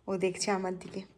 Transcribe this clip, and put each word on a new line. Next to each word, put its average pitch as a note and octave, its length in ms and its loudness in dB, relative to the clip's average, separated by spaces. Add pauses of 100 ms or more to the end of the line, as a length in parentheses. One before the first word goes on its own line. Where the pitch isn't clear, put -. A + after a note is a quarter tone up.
ও G3 100 0
দেখছে F#3 340 2
আমার F#3 240 2
দিকে F#3 260 -8 (160)